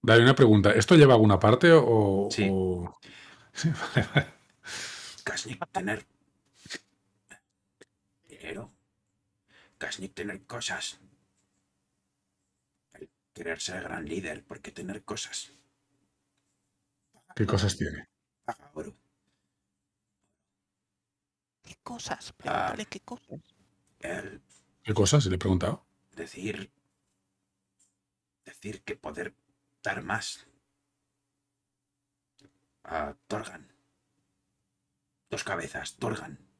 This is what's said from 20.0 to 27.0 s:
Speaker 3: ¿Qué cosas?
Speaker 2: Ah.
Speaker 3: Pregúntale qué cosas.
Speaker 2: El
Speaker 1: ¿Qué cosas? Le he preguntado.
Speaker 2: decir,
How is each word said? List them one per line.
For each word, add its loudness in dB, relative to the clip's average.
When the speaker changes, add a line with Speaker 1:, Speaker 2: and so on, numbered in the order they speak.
Speaker 3:
¿Qué -20
cosas? -12
Speaker 2:
Ah. -20
Speaker 3:
Pregúntale -6
qué -14
cosas. -18
Speaker 2:
El -12
Speaker 1:
¿Qué -6
cosas? 4
Le -2
he -8
preguntado. -2
Speaker 2:
decir, -12